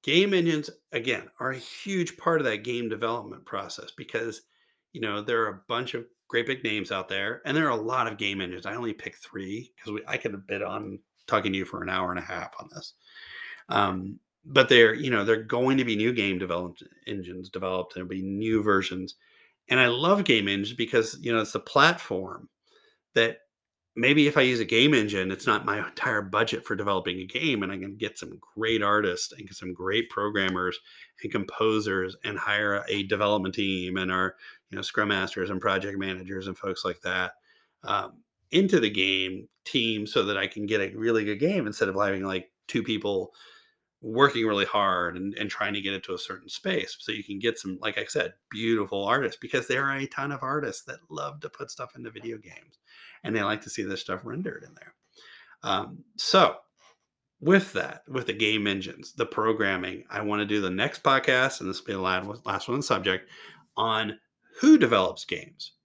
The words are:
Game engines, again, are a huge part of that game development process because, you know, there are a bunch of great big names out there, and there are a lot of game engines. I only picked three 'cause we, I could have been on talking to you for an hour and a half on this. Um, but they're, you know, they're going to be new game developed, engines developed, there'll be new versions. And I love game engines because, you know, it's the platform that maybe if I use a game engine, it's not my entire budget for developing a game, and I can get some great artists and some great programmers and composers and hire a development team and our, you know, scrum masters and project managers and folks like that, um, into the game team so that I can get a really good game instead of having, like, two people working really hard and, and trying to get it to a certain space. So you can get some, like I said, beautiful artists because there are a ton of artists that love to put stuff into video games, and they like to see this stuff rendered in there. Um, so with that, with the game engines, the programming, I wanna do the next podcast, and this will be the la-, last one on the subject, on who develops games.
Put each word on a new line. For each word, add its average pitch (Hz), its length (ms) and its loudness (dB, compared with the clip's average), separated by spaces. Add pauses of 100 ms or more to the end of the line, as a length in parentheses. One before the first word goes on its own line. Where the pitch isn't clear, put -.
Game 190 300 4
engines, 165 380 2 (220)
again, 117 360 -2 (120)
are 131 100 -2
a 131 80 -8
huge 180 580 -4
part 165 240 2
of 135 60 0
that 107 180 0
game 120 240 -4
development 110 560 -4
process - 500 -10
because, - 460 -6 (540)
you 143 80 -10
know, 104 180 -2
there 113 240 0
are 107 40 -2
a 95 200 -10
bunch 127 240 -4
of 117 140 -6 (200)
great 120 200 0
big 123 180 -4
names 107 260 -2
out 95 180 -4
there, 98 360 -4
and 143 120 0
there 156 100 4
are 120 120 2
a 107 40 -4
lot 120 240 0
of 107 100 -6
game 101 240 -2
engines. 90 240 -6
I 101 120 -6
only 117 180 -4
picked - 240 -12
three 101 600 -10
'cause 110 140 -12
we, 107 160 -6
I 123 80 -2
could 107 160 -4
have 98 140 -12
been 98 160 -4
on 98 380 -8 (260)
talking 104 260 2
to 98 60 0
you 92 60 -2
for 92 180 -8
an 90 80 -6
hour 92 200 0
and 90 80 -4
a - 40 -6
half 87 360 -8
on - 140 -16
this. - 220 -16 (760)
Um, 98 500 0 (260)
but 139 260 4
they're, 113 240 10
you 131 160 -2
know, 104 140 4
they're 110 180 2
going 127 340 2
to 131 80 4
be 113 120 0
new 117 180 2
game 98 240 0
developed, 90 440 -4 (240)
engines 90 440 -10
developed, 92 440 -4
there'll 90 140 -8
be 95 140 -6
new 104 400 0
versions. 95 540 0 (520)
And 127 100 4
I 123 100 6
love 170 360 2
game 104 240 4
engines 101 260 -2
because, 117 460 2
you 113 100 -4
know, 113 100 4
it's 107 120 -4
the 107 80 -2
platform 139 880 2 (680)
that 113 260 4 (540)
maybe 143 320 6
if 147 100 4
I 143 60 8
use 127 180 4
a 107 40 0
game 131 300 6
engine, 101 360 2
it's 95 160 -4
not 107 200 2
my 101 200 -2
entire 110 360 -2
budget 107 420 0
for 110 100 -4
developing 95 440 -2
a 92 80 -8
game, 127 360 -2
and 95 80 -4
I 98 60 -8
can 98 200 -10
get 107 220 -6
some - 220 -14 (160)
great 110 260 0
artists 101 500 2
and 104 220 -16
some 90 200 -10
great 95 340 -2
programmers 95 720 -2 (440)
and 107 80 -8
composers 101 960 0
and 101 140 -6
hire 101 500 0
a 101 160 -2
development 101 500 2
team 92 440 -2
and 92 120 -2
our, 92 260 0 (340)
you 95 60 -10
know, 98 60 -6
scrum 104 260 -2
masters 95 420 -2
and 95 100 -4
project 98 380 0
managers 95 480 -6
and 92 100 -8
folks 95 280 -6
like 90 180 -6
that, 92 300 -2 (520)
um, 98 380 -4 (300)
into 185 280 6
the 107 100 4
game 95 580 0 (160)
team 113 420 0
so 104 180 2
that 98 140 0
I 101 80 0
can 104 200 -6
get 104 140 2
a 98 160 -4
really 113 280 2
good 104 140 -4
game 160 280 0
instead 104 220 0
of 95 80 -2
having, 98 280 0
like, 95 260 -4 (180)
two 113 140 -2
people 101 500 -2 (720)
working 117 440 4
really 101 180 2
hard 92 520 2
and, 98 180 -6
and 104 160 -6
trying 104 240 -4
to 101 60 -4
get 98 120 -2
it 92 100 -6
to 92 120 -8
a 87 40 -8
certain 90 300 -12
space. - 520 -4
So - 120 -8
you 107 100 -6
can 101 160 -10
get 117 200 0
some, 95 240 -8
like 107 160 -4
I 104 80 -6
said, 98 260 -2 (180)
beautiful 107 540 0
artists 123 340 0
because 123 300 -4
there 131 160 0
are 139 120 -2
a 135 100 -4
ton 139 260 -6
of 135 100 -8
artists 135 420 -4
that 127 160 -14 (100)
love 147 300 -8
to 147 100 -10
put - 200 -12
stuff - 240 -12
into 117 160 -12
video 113 280 -10
games, - 400 -20 (440)
and 110 140 -2
they 104 60 2
like 107 180 -2
to - 100 -16
see 113 120 -6
this 92 180 -6
stuff - 240 -6
rendered 147 420 -8
in - 80 -20
there. - 200 -20 (680)
Um, 98 420 -4 (120)
so - 400 6 (840)
with 190 340 4
that, - 340 -4
with 131 180 -6
the 110 60 -4
game 107 340 2
engines, 98 460 -4
the 117 140 -2
programming, 98 840 0
I 104 140 -6
wanna 104 240 0
do 104 160 0
the 92 80 -2
next 107 320 -2
podcast, 131 580 4
and 95 80 -4
this 95 120 -6
will - 60 -16
be 110 60 -6
the 95 80 -4
la-, 92 360 -2 (100)
last 98 220 -4
one 123 80 0
on 143 40 -2
the 139 60 -4
subject, 95 420 0 (480)
on 110 420 0 (420)
who 302 180 10
develops 104 480 4
games. - 460 -10 (120)